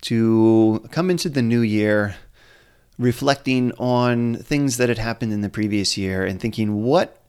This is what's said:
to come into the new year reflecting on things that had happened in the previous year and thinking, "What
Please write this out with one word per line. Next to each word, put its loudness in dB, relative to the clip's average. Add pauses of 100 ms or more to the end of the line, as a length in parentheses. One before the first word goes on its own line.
to 4
come -2
into -2
the -2
new 2
year 0 (800)
reflecting 0
on 0
things -2
that 2
had -2
happened -4
in -2
the -4
previous -2
year -2
and -4
thinking, -4
"What -2